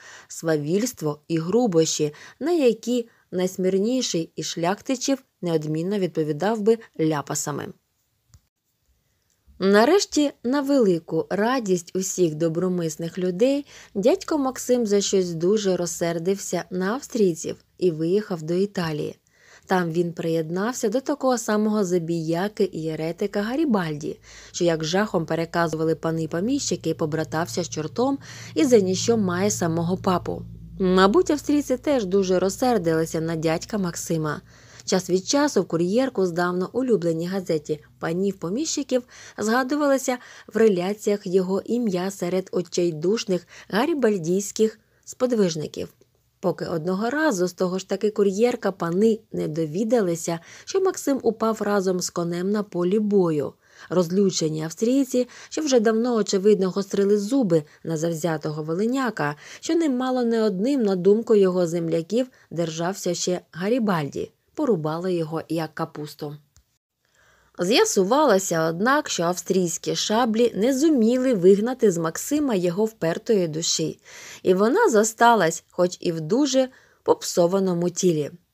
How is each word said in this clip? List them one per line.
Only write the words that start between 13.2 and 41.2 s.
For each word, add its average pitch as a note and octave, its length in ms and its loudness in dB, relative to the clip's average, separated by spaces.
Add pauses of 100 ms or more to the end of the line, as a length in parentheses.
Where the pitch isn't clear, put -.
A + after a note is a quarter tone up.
дядько D4+ 420 0
Максим B3 480 0
за G3+ 160 2
щось F#3 320 0
дуже F#3 440 0
розсердився E3+ 920 -4
на F#3 240 -4
австрійців G3 600 -2 (220)
і F3 140 2
виїхав E3 520 -2
до E3 100 -4
Італії. F3+ 640 -4 (480)
Там F3+ 260 0
він E3+ 220 -2
приєднався E3+ 760 -2
до B3+ 120 0
такого C4 360 0
самого G#3+ 480 0
забіяки E3+ 880 -2
і E3 80 -8
єретика D#3+ 600 -4
Гарібальді, G3+ 800 -2 (320)
що, - 120 -4
як E3 200 2
жахом F3+ 420 0
переказували D#3+ 720 0
пани E3 320 -4
поміщики, F3+ 680 -2
побратався D#3+ 720 -4
з D#3 60 -10
чортом A#3 480 -2 (380)
і D#4 100 2
за A#3+ 140 8
ніщо F#3 380 2
має F#3+ 340 0
самого E3+ 460 -2
папу. F3 440 -2 (380)
Мабуть, G3 520 4
австрійці C#4+ 460 0
теж C4 280 0
дуже F#3 340 2
розсердилися F3 840 0
на E3 140 -2
дядька D#3+ 420 -2
Максима. D#3+ 640 -4 (440)
Час F#3 240 0
від F#3 180 0
часу C#4+ 340 2
в E3 60 -2
кур'єрку, F#3+ 580 0
здавна F3+ 480 0
улюбленій E3+ 540 0
газеті E3 560 -4 (160)
панів F#3 380 -2
поміщиків, B3+ 640 -4 (340)
згадувалося C4 800 0 (360)
в G#3+ 40 -4
реляціях G#3 680 2